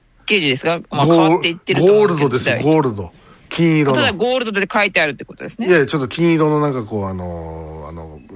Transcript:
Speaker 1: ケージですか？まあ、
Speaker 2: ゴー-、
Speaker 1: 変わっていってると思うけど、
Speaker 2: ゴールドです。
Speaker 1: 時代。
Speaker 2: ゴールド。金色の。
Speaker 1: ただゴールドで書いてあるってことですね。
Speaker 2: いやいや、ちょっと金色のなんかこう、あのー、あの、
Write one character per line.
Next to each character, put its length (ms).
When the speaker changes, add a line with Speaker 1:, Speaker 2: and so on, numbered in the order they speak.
Speaker 1:
ケ 120
ー 20
ジ 80
で 100
す 80
か？ 240
ま 140
あ、 20
Speaker 2:
ゴ 80
ー-、 20
Speaker 1:
変 160
わ 80
っ 20
て 80
い 40
っ 40
て 160
る 120
と 0
思 180
う 40
け 0
ど、 0
Speaker 2:
ゴ 180
ー 40
ル 0
ド 0
で 100
す。 40
Speaker 1:
時 60
代。 140
Speaker 2:
ゴ 160
ー 20
ル 140
ド。 180
金 300
色 120
の。 40
Speaker 1:
た 60
だ 120
ゴ 220
ー 40
ル 60
ド 60
で 200
書 120
い 80
て 100
あ 40
る 60
っ 40
て 80
こ 120
と 80
で 60
す 100
ね。 80
Speaker 2:
い 40
や 60
い 40
や、 40
ち 100
ょ 40
っ 20
と 60
金 260
色 160
の 100
な 80
ん 60
か 100
こ 180
う、 40
あ 80
の 720
ー、 40
あ 20
の、 280